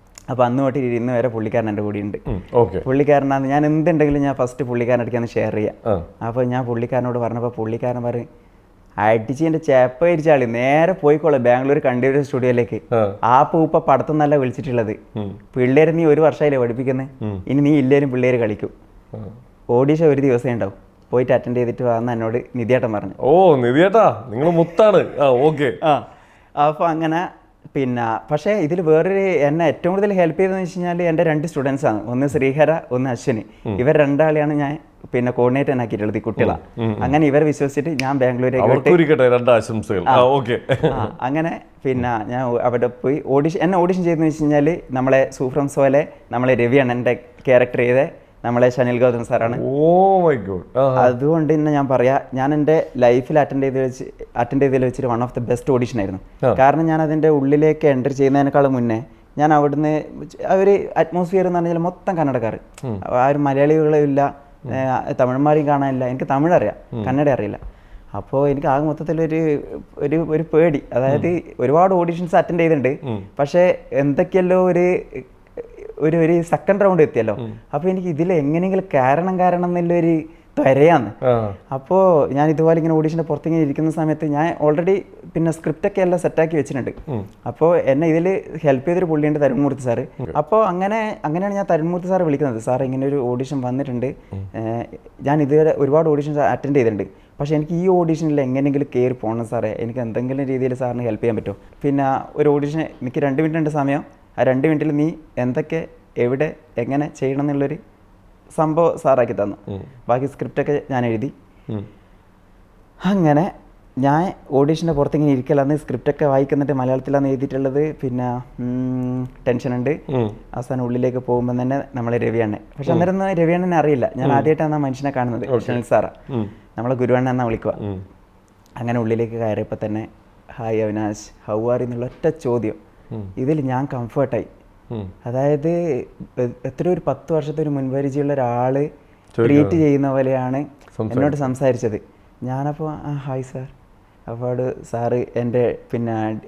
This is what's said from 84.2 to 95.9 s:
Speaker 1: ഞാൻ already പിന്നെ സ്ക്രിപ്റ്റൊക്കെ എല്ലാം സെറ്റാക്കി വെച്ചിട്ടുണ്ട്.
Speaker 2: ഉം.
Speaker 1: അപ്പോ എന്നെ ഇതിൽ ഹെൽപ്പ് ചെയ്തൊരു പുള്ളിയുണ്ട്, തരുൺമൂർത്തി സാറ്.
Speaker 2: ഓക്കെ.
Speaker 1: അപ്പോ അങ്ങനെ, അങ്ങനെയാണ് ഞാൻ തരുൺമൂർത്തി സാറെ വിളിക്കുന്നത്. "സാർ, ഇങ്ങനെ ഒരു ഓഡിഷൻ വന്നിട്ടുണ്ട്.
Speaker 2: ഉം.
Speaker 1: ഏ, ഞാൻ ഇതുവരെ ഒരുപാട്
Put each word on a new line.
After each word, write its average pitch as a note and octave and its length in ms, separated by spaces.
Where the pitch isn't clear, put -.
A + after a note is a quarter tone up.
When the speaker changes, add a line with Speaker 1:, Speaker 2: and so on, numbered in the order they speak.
Speaker 1:
ഞാൻ D3+ 380
already E3+ 360
പിന്നെ E3 180
സ്ക്രിപ്റ്റൊക്കെ G3 480
എല്ലാം F3+ 180
സെറ്റാക്കി D#3+ 380
വെച്ചിട്ടുണ്ട്. C3 340
Speaker 2:
ഉം. G#2+ 180
Speaker 1:
അപ്പോ D#3 300
എന്നെ C#3 300
ഇതിൽ E3+ 360
ഹെൽപ്പ് C3+ 260
ചെയ്തൊരു F3+ 160
പുള്ളിയുണ്ട്, D3+ 360
തരുൺമൂർത്തി C#3 400
സാറ്. B2 260
Speaker 2:
ഓക്കെ. - 160
Speaker 1:
അപ്പോ G#3+ 260
അങ്ങനെ, G3+ 640
അങ്ങനെയാണ് F#3 300
ഞാൻ G3 160
തരുൺമൂർത്തി E3+ 380
സാറെ F#3 160
വിളിക്കുന്നത്. C#3+ 380
"സാർ, B2+ 200
ഇങ്ങനെ C3+ 240
ഒരു C#3 100
ഓഡിഷൻ C3 440
വന്നിട്ടുണ്ട്. B2+ 540
Speaker 2:
ഉം. G2 240
Speaker 1:
ഏ, A2+ 260
ഞാൻ D3 200
ഇതുവരെ D3+ 340
ഒരുപാട് D3+ 320